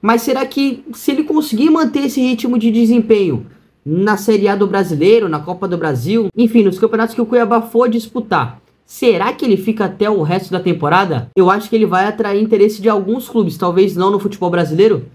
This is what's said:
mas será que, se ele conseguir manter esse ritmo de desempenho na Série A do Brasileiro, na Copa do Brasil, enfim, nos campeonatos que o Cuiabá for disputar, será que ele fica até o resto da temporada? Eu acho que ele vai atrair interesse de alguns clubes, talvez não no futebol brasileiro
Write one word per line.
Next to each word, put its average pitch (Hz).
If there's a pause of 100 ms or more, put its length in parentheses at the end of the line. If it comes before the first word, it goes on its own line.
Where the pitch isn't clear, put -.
mas 226
será 269
que, 269
se -
ele 277
conseguir 302
manter 311
esse 262
ritmo 247
de 226
desempenho 220 (400)
na 190
Série 202
A 202
do 202
Brasileiro, 190
na 156
Copa 175
do 170
Brasil, 165
enfim, 226
nos 185
campeonatos 226
que -
o 233
Cuiabá 226
for 233
disputar, 220 (240)
será 226
que -
ele 208
fica 214
até 196
o 196
resto 180
da 180
temporada? 170
Eu 185
acho 202
que 233
ele 220
vai 185
atrair 208
interesse 214
de 208
alguns 214
clubes, 196
talvez 180
não 185
no 202
futebol 196
brasileiro 170